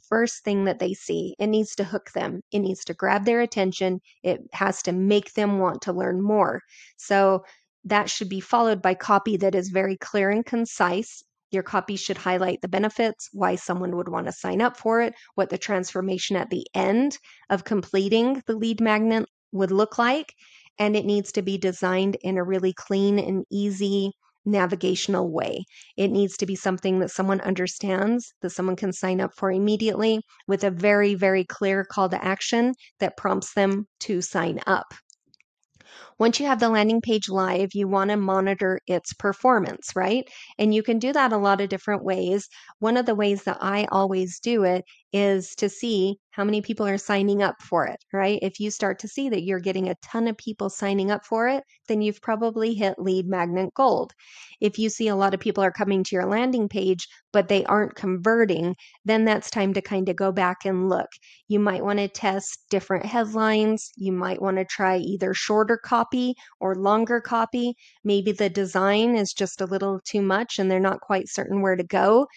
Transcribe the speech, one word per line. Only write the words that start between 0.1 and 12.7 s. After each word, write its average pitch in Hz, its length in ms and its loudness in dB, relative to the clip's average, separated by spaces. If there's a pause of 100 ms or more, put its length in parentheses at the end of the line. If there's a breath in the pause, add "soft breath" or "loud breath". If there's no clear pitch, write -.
thing 202 220 0
that 190 140 0
they 190 140 -2
see. 180 460 -6
It 208 80 0
needs 214 280 2
to 202 80 -4
hook 196 300 -6
them. 175 280 -6 (100)
It 208 80 0
needs 190 260 -2
to 170 80 -8
grab 202 320 0
their 233 160 4
attention. 190 580 0 (240 soft breath)
It 175 180 -2 (120)
has 196 300 -2
to 175 80 -2
make 196 420 2
them 202 260 2
want 170 240 0
to 175 100 -2
learn 185 280 -2
more. 202 400 2 (360 loud breath)
So 190 460 2 (420 loud breath)
that 202 240 0
should 196 200 -6
be 196 100 -6
followed 226 420 2
by 185 120 2
copy 202 440 2
that 190 180 2
is 185 140 0
very 190 280 0
clear 196 320 0
and 220 160 0
concise. 220 760 -2 (300)
Your 190 120 -2
copy 196 340 -4
should 190 200 -6
highlight 185 440 -2
the 190 80 -8
benefits, 214 640 -2